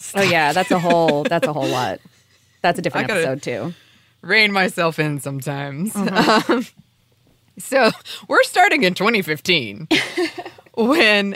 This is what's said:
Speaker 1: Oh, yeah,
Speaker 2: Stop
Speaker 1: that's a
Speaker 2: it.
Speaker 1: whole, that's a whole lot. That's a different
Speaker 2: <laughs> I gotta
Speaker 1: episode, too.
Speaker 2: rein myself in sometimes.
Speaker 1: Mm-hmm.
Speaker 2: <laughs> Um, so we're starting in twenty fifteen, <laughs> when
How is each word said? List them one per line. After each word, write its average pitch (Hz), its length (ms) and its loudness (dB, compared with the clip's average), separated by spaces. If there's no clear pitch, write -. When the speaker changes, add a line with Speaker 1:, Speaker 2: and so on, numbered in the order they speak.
Speaker 1:
Oh, 196 60 2
yeah, 165 300 4
Speaker 2:
Stop 156 40 -4
Speaker 1:
that's 180 160 0
a 185 40 4
Speaker 2:
it. 180 60 2
Speaker 1:
whole, 165 420 2
that's 170 240 0
a 151 60 -4
whole 135 140 -2
lot. 127 340 -2
That's 175 160 2
a 185 40 -6
different 180 240 -2
Speaker 2:
<laughs> - 40 -4
I 214 40 -2
gotta 165 160 0
Speaker 1:
episode, 131 140 -4
too. 123 300 -6
Speaker 2:
rein 208 300 2
myself 180 480 0
in 147 220 -2
sometimes. 143 720 -8
Speaker 1:
Mm-hmm. 214 580 2
Speaker 2:
<laughs> - 20 -
Um, 247 120 0
so 247 340 2
we're 480 160 4
starting 381 400 2
in 180 120 2
twenty 208 260 0
fifteen, 151 680 -2
<laughs> - 420 -18
when 214 640 2